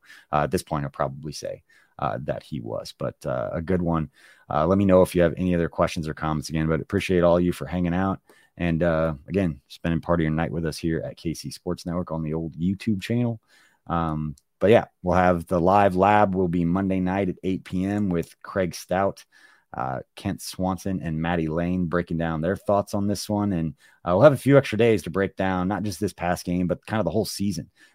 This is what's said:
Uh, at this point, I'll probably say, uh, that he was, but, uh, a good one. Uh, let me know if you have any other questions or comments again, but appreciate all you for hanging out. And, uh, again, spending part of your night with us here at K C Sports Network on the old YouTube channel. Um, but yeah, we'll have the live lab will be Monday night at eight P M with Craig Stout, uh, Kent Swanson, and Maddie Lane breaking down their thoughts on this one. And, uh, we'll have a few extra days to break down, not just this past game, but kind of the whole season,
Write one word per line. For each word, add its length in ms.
Uh, 120
at 80
this 120
point, 220
I'll 60
probably 420
say, 300
uh, 240
that 220
he 180
was, 360
but, 280
uh, 260
a 100
good 200
one. 280
Uh, 160
let 120
me 80
know 160
if 120
you 80
have 140
any 180
other 140
questions 400
or 60
comments 340
again, 200
but 120
appreciate 440
all 180
you 100
for 140
hanging 280
out. 280
And, 260
uh, 340
again, 400
spending 320
part 220
of 20
your 80
night 200
with 140
us 120
here 280
at 120
K 160
C 180
Sports 340
Network 260
on 120
the 100
old 220
YouTube 460
channel. 400
Um, 500
but 120
yeah, 140
we'll 140
have 300
the 120
live 380
lab 380
will 120
be 160
Monday 380
night 260
at 160
eight 220
P 180
M 260
with 320
Craig 320
Stout, 520
uh, 260
Kent 260
Swanson, 600
and 180
Maddie 260
Lane 380
breaking 320
down 240
their 140
thoughts 400
on 100
this 240
one. 240
And, 220
uh, 100
we'll 100
have 100
a 40
few 200
extra 220
days 240
to 80
break 240
down, 320
not 160
just 160
this 140
past 300
game, 220
but 220
kind 120
of 60
the 60
whole 120
season, 460